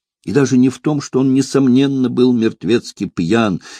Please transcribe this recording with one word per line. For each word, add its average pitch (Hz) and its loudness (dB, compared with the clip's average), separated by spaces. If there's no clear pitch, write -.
и 90 -6
даже 131 2
не 127 4
в 127 -10
том, 151 -2
что 127 -4
он, 135 2
несомненно, 135 0
был 123 2
мертвецки 110 -4
пьян, 92 -2